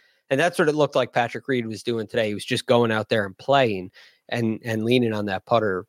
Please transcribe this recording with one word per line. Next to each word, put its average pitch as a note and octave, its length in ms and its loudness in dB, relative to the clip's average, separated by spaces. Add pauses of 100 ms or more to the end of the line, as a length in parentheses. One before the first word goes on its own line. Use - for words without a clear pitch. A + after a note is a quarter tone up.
(300)
And C3+ 100 2
that's E3+ 180 0
what D#3+ 120 2
it D3 40 0
looked D3 220 0
like B2 160 0
Patrick A#2+ 360 -2
Reed B2 180 0
was A2 160 -10
doing A2+ 240 -2
today. A2+ 220 -2
He G#2 60 -4
was G2+ 120 -8
just - 180 -4
going A#2+ 260 4
out A2 200 -2
there G#2+ 160 2
and F#2+ 100 -12
playing A2+ 540 0 (380)
and, A2+ 360 -2
and A2 180 -4
leaning A#2+ 300 2
on G#2 140 -4
that F#2+ 180 -6
putter, G#2 440 0